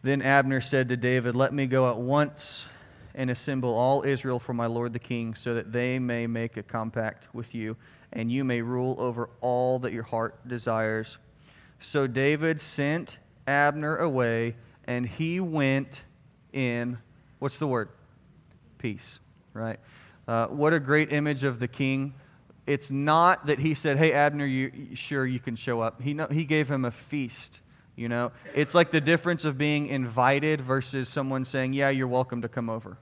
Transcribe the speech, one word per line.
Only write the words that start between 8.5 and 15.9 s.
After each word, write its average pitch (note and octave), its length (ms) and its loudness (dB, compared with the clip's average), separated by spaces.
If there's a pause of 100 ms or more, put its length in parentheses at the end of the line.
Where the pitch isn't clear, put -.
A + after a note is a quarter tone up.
rule B2+ 380 -2
over A#2+ 300 -4 (120)
all B2+ 380 2
that B2 120 -4
your A2+ 120 -6
heart A2+ 440 -6
desires." A2 680 -2 (640)
So C#3 260 0
David D3 540 2
sent - 580 -4 (300)
Abner D3 500 2
away, A#2 580 0 (300)
and B2 220 -2
he E3 320 -2
went C#3 640 0 (480)